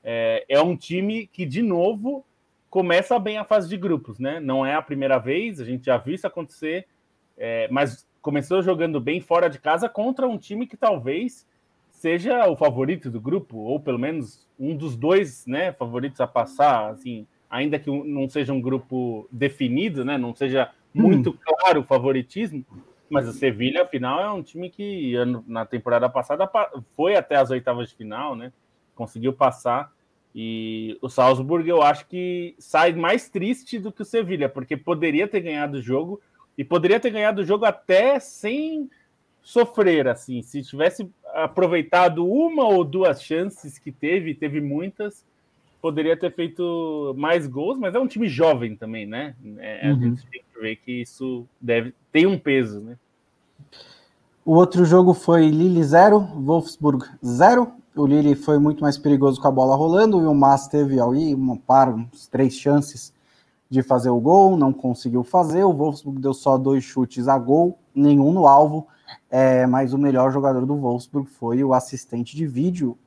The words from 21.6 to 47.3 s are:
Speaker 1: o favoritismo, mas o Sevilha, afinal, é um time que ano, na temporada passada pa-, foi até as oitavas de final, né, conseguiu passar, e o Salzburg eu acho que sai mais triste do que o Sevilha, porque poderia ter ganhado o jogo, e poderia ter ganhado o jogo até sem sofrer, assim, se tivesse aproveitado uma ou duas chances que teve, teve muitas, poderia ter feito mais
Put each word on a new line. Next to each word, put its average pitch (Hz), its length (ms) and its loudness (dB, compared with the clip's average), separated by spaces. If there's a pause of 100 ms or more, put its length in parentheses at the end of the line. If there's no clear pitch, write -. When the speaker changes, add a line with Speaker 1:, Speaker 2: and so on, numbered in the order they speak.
Speaker 1:
o - 20 -8
favoritismo, 135 840 -4 (420)
mas 135 200 -2
o 113 40 -10
Sevilha, 135 520 -2
afinal, 135 360 -4
é 208 120 -4
um 190 100 -8
time 175 300 -14
que 185 420 -8
ano, 123 340 -4
na 113 160 -8
temporada 120 460 -2
passada 143 380 -4
pa-, 208 240 -2 (240)
foi 180 200 0
até 156 200 0
as 131 160 2
oitavas 123 380 -4
de - 60 -20
final, 120 400 -10
né, 120 160 -16 (440)
conseguiu 117 380 -6
passar, 127 600 -2 (400)
e 110 680 -10
o 127 100 -8
Salzburg 135 600 0
eu 165 140 4
acho 147 240 2
que 180 500 -8
sai 170 360 0
mais 170 360 -2
triste 226 480 -6
do 196 140 -10
que - 100 -18
o 202 40 -10
Sevilha, 180 440 -4
porque - 260 -8
poderia 165 520 -2
ter 202 140 -4
ganhado 147 360 -6
o 123 40 -8
jogo, 151 380 -6 (380)
e 139 60 -8
poderia 180 380 2
ter 247 80 -2
ganhado 208 320 -2
o 175 40 -4
jogo 208 200 0
até 208 520 2
sem 294 720 -8 (520)
sofrer, 190 680 2
assim, 123 340 -6
se 139 220 -12
tivesse 180 480 -4 (220)
aproveitado 170 920 0
uma 294 400 0
ou 196 160 4
duas 160 400 0
chances 165 560 -8
que - 140 -16
teve, 160 420 -4
teve 147 280 -6
muitas, 185 640 -8 (600)
poderia 160 320 0
ter 175 160 -4
feito 160 840 -6
mais 156 300 0